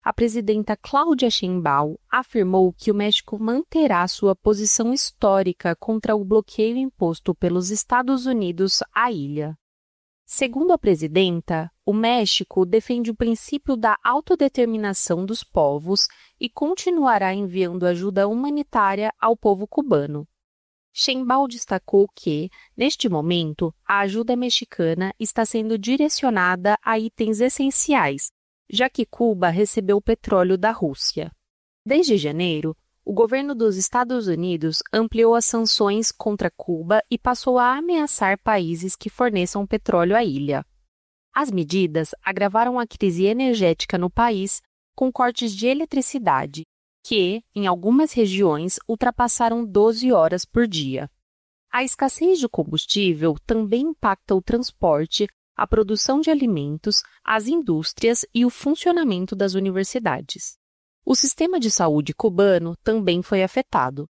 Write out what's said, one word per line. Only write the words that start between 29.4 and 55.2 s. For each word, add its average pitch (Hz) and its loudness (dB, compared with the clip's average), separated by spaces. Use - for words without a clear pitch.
recebeu 202 2
petróleo 190 2
da 208 0
Rússia. 160 -6
Desde 277 4
janeiro, 156 -2
o 202 -6
governo 262 0
dos 220 0
Estados 240 -2
Unidos 165 -2
ampliou 226 4
as 233 2
sanções 220 0
contra 202 -4
Cuba 175 -2
e 240 0
passou 247 0
a 247 2
ameaçar 294 0
países 180 -2
que - -10
forneçam 202 -2
petróleo 180 0
à 240 4
ilha. 143 -2
As 277 -2
medidas 165 -2
agravaram 208 0
a 233 -4
crise 180 0
energética 214 0
no 180 -2
país, 214 0
com 262 0
cortes 240 -2
de 220 -2
eletricidade, 220 -2
que, 202 0
em 202 -4
algumas 208 2
regiões, 185 2
ultrapassaram 233 0
doze 226 4
horas 180 4
por 233 0
dia. 143 -6
A 254 0
escassez 320 2
de 254 0
combustível 160 0
também 226 0
impacta 208 -2
o 185 0
transporte, 185 0